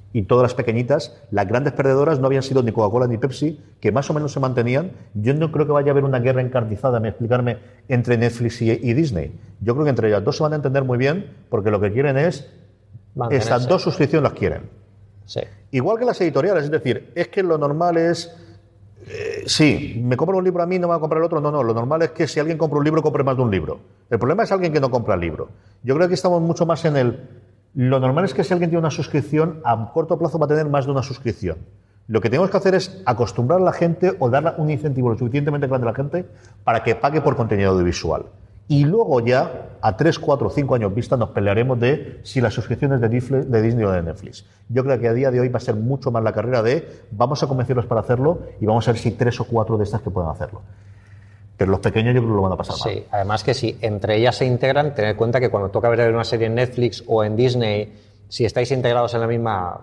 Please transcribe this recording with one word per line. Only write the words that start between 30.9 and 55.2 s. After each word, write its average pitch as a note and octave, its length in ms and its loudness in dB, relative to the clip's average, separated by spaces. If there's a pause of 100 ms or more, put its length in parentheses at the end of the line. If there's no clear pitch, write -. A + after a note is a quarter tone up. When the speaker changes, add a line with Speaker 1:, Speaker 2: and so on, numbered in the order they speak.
Speaker 1:
una C3+ 120 0
suscripción. G2+ 540 -6 (520)
Lo A2 120 0
que A2 80 2
tenemos F3 220 2
que G3+ 80 0
hacer F#3+ 160 2
es - 320 -2
acostumbrar B2+ 540 0
a F#3 40 2
la E3+ 80 2
gente E3+ 460 0
o B2 100 0
darle D3+ 300 2
un D3+ 100 0
incentivo C3+ 400 0
lo A2 80 0
suficientemente C#3 520 -2
grande B2+ 180 -2
a A2+ 60 0
la A#2 40 -12
gente D3 300 -4 (380)
para A#2 180 2
que A2+ 140 2
pague D3 260 2
por B2+ 140 2
contenido G#2+ 340 2
audiovisual. F2 560 0 (420)
Y C#3+ 160 4
luego E3 360 2
ya, B2 500 0 (120)
a G#2+ 140 2
tres, D#3+ 220 2
cuatro, B2+ 300 0
cinco C3+ 280 0
años G2+ 180 0
vista, A#2 220 0
nos A2+ 140 -2
pelearemos A2 500 0
de C3+ 420 -2
si - 180 -4
las A2 140 2
suscripciones B2+ 460 -2
de A2+ 100 2
Difle-, B2+ 340 0
de A#2+ 160 2
Disney A2+ 240 2
o G2 60 2
de F2+ 120 0
Netflix. - 440 -10 (220)
Yo B2 160 0
creo C#3 160 2
que A#2+ 80 0
a A2+ 40 2
día C3 180 2
de B2 100 2
hoy B2+ 80 2
va B2 100 -2
a - 20 -8
ser A#2+ 140 -2
mucho B2 360 -2
más A2+ 120 0
la A2 100 2
carrera A2+ 300 0
de C#3 260 0 (220)
vamos B2 320 0
a C#3+ 60 0
convencerlos B2+ 380 0
para A2+ 140 0
hacerlo C3 380 0 (220)
y G#2+ 60 0
vamos A2 200 2
a B2 60 4
ver G#2+ 80 -4
si A#2 100 -2
tres A#2+ 300 0
o A#2 40 -6
cuatro A2+ 320 0
de G#2 80 0
estas G#2 160 -4
que - 100 -8
puedan F2 200 -2
hacerlo. - 320 -10 (920)
Pero F#2+ 160 2
los G2 80 2
pequeños A2+ 340 2
yo B2+ 60 4
creo A2+ 120 0
que G#2 40 2
lo F#2+ 60 2
van F#2+ 100 2
a F2 40 -2
pasar F2 220 -6
mal. G#2 160 -4
Speaker 2:
Sí, G#2 160 -8
además G#2 320 -2
que C3 100 0
si A#2 300 -4
entre G#2 340 -2
ellas A#2 200 2
se C3+ 100 0
integran, C3+ 480 0
tened G#2+ 160 0
en G#2 60 -4
cuenta A#2+ 240 0